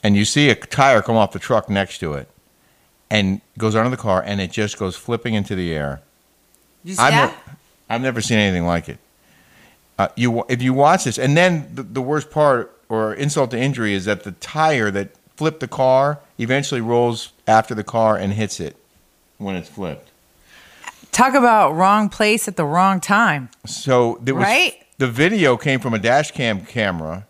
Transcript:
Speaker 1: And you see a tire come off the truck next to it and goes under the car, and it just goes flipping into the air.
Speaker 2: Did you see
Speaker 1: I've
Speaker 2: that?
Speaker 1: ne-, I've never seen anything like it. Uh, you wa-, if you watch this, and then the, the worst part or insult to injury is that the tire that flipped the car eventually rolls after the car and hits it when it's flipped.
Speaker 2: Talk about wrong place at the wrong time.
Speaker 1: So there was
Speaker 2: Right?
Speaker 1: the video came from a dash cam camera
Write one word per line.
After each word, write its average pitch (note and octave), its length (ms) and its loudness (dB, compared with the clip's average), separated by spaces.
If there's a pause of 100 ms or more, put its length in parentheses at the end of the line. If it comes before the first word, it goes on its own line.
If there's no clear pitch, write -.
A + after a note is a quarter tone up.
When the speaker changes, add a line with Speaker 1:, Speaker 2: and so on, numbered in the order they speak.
Speaker 1:
And G#2 140 4
you G#2 80 4
see D3 260 2
a G#2+ 40 4
tire C3+ 480 2
come A#2 140 0
off G#2 160 2
the G2 60 -10
truck A2 320 -2
next G2 280 -2
to D#2 160 -6
it C#2 140 -10 (800)
and G2+ 300 0 (160)
goes A2 180 0
under A2+ 160 2
the B2+ 60 -4
car, F#2+ 280 0
and G2+ 160 -4
it F2+ 100 -4
just G#2+ 280 -4
goes F#2 180 -6
flipping A#2 380 -4
into G2+ 200 -2
the F2+ 180 -4
air. C#2+ 280 -6 (840)
Speaker 2:
Did F3 60 -16
you F#3+ 60 -10
see - 60 2
Speaker 1:
I've C3+ 100 6
Speaker 2:
that? - 340 0
Speaker 1:
ne-, - 60 -20 (360)
I've A#2 120 -4
never B2+ 200 -2
seen A2 180 0
anything F#2 280 2
like E2+ 220 -2
it. C#2 100 -14 (1000)
Uh, G2 180 2
you A#2+ 140 0
wa-, A#2 180 -2
if B2 120 -2
you B2+ 140 0
watch D3 300 4
this, A#2 140 -4
and C3+ 180 2
then E3+ 380 2
the, C3 80 -10
the A2+ 200 -8
worst C#3+ 280 -4
part C#3 460 0 (120)
or A2 260 -2
insult C#3+ 380 -2
to B2 60 -4
injury A#2+ 360 -2
is F#2+ 120 -4
that G#2 180 -4
the G2 80 -10
tire D3 580 -2
that G2 200 -4 (260)
flipped D#3 240 -4
the B2+ 80 -8
car C3+ 520 2 (180)
eventually C3 420 -2
rolls A#2+ 520 0 (140)
after A2 280 4
the G#2+ 100 -6
car A2 320 2
and G2 160 -2
hits G#2 280 -4
it D2+ 160 -8 (640)
when G2 180 -8
it's F2 120 -10
flipped. E2 420 -10 (1000)
Speaker 2:
Talk B3+ 220 4
about A3 400 4
wrong G3+ 340 2
place G#3+ 400 0
at G3 80 -10
the E3 80 0
wrong F3+ 360 2
time. F3+ 480 0 (180)
Speaker 1:
So B2 540 0
there C3 140 -4
was F#3+ 100 0
Speaker 2:
Right? C4 300 0 (240)
Speaker 1:
the C3+ 80 -2
video C#3+ 500 2
came C3 240 -2
from A#2 140 -4
a G#2+ 40 -2
dash B2 340 0
cam A2 340 -4
camera F#2 640 -4